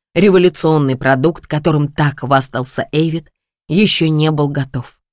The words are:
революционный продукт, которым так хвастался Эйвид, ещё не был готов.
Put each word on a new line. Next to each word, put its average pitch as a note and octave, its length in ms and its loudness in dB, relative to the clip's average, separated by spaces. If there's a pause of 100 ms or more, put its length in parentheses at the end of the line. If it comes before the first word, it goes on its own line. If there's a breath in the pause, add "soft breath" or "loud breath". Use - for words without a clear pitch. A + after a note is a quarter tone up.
(140)
революционный E3+ 840 2
продукт, C3+ 500 0
которым D3+ 420 -2
так C#3+ 320 -4
хвастался B2+ 720 -2
Эйвид, D#3+ 360 -2 (400)
ещё E3+ 400 2
не D#3 220 0
был D3 180 -2
готов. C3+ 520 -8 (120)